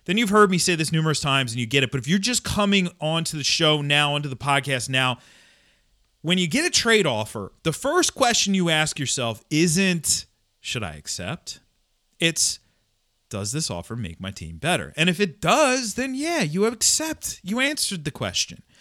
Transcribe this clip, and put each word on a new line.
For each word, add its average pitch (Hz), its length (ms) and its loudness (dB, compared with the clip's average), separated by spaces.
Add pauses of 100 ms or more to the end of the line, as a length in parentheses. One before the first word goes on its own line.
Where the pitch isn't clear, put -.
then 180 120 0
you've 233 120 2
heard 208 200 8
me 185 80 2
say 175 160 2
this 156 160 0
numerous 156 300 2
times 135 320 0
and 120 80 -4
you 117 60 -2
get 135 180 4
it. 123 80 -2
But 135 80 -2
if 120 80 -6
you're 190 100 2
just - 240 -2
coming 196 460 2 (120)
onto 165 360 -2
the 139 80 -4
show 151 360 2
now, 147 340 2
onto 147 140 -4
the 131 80 -8
podcast 139 520 0
now, 131 300 2 (1040)
when 180 160 2
you 175 100 2
get 254 160 0
a 349 60 0
trade 220 360 4
offer, 107 460 -4 (100)
the 160 100 -2
first 320 420 0
question 226 400 2
you 180 160 2
ask 156 280 0
yourself 117 520 -4
isn't, 170 760 2 (320)
"Should - 240 -8
I 80 120 -8
accept?" 90 640 -10 (580)
It's, - 420 0 (680)
"Does 104 240 -6
this 156 180 -4
offer 87 240 -8
make 92 260 -10
my 95 100 -8
team 82 260 -12
better?" 123 400 -4
And 165 140 2
if 175 100 0
it 190 200 -2
does, 254 540 2
then 262 200 -4
yeah, 311 260 -2
you 175 240 0
accept. - 800 -2
You 214 180 -2
answered 269 460 -2
the 147 40 -6
question. - 520 -4 (180)